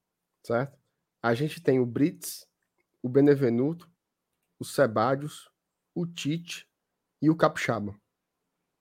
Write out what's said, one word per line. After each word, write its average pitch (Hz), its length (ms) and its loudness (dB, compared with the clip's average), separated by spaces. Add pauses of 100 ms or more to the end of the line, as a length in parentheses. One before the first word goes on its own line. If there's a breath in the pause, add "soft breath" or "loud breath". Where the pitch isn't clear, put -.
(440)
certo? 123 340 -4 (440)
A 117 120 2
gente 147 280 -4
tem 131 180 4
o 123 60 2
Brits, 135 600 -4 (540)
o 127 80 -6
Benevenuto, 139 800 2 (680)
o - 80 -12
Sebadios, 131 840 -2 (440)
o 175 120 -4
Tite 170 640 -8 (540)
e 147 80 4
o 160 60 4
Capixaba. 113 600 -2 (840)